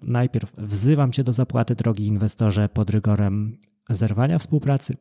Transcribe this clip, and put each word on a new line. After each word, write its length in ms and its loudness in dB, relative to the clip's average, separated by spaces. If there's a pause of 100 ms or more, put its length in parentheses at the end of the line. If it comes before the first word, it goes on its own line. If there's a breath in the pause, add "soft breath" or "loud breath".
najpierw 560 -2
wzywam 540 2
cię 120 -2
do 100 0
zapłaty, 420 0
drogi 320 -2
inwestorze, 600 0
pod 200 -2
rygorem 680 0 (320)
zerwania 500 0
współpracy, 600 -2